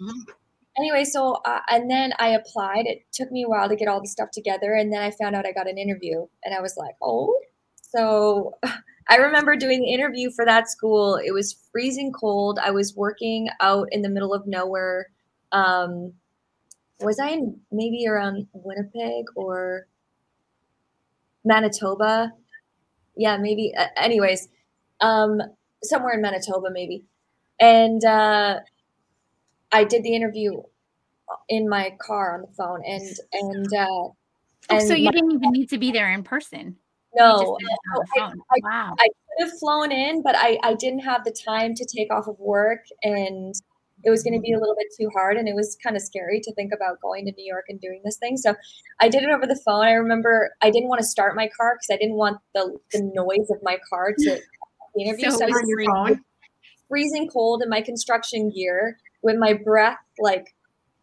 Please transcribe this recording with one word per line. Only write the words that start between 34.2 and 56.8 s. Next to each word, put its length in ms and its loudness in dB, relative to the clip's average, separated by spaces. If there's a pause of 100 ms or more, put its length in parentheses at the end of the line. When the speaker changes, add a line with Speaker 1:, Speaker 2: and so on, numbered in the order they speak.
Speaker 3:
Oh, 60 6
so 160 4
Speaker 2:
and 80 4
Speaker 3:
you 40 6
Speaker 2:
my 60 6
Speaker 3:
didn't 200 4
even 200 2
need 180 0
to 80 -4
be 140 0
there 200 0
in 100 -4
person? 540 -10 (360)
You 80 4
Speaker 2:
No, 200 10
Speaker 3:
just 180 0
did 80 -12
it 120 -4 (140)
on 20 -4
Speaker 2:
no, 60 -2
Speaker 3:
the 60 -4 (100)
Speaker 2:
I, 120 0
Speaker 3:
phone. 120 -14 (120)
Speaker 2:
I, 100 6
Speaker 3:
Wow. 380 -6
Speaker 2:
I 80 6
could 400 -4
have 100 -12
flown 340 0
in, 300 -2
but 140 2
I, 260 2
I 120 2
didn't 260 -4
have 240 -2
the 80 -4
time 420 -4
to 100 -10
take 280 -6
off 160 -2
of 100 -12
work, 460 0 (180)
and 520 -4 (500)
it 60 4
was 120 4
gonna 180 -2
be 120 -2
a 60 2
little 200 0
bit 100 -6 (100)
too 160 -4
hard, 220 2
and 120 -2
it 80 -4
was 260 -4
kinda 180 -4
scary 400 -6
to 140 -12
think 200 -6
about 260 -6
going 260 -8
to 60 -6
New 140 -20
York 220 -8
and 120 -16
doing 240 -12
this 140 -6
thing. 180 -4
So 180 0 (460)
I 80 8
did 160 4
it 60 2
over 160 2
the 180 -2
phone. 220 2
I 60 6
remember 580 2 (120)
I 80 8
didn't 180 2
wanna 160 0
start 320 0
my 200 -2
car 200 2
'cause 160 -10
I 40 2
didn't 200 -2
want 220 0 (160)
the, 240 -2 (140)
the 100 -2 (120)
noise 360 0
of 120 -2
my 160 -2 (100)
car 280 -2
to 240 0 (260)
Speaker 3:
<laughs> 280 -20
Speaker 2:
the 80 -4
interview. 280 -2
Speaker 3:
So 80 2
Speaker 2:
So 60 2
I 40 2
was 80 2
Speaker 1:
On 120 0
your 100 0
Speaker 3:
freezing. 160 0
Speaker 1:
phone? 300 2 (640)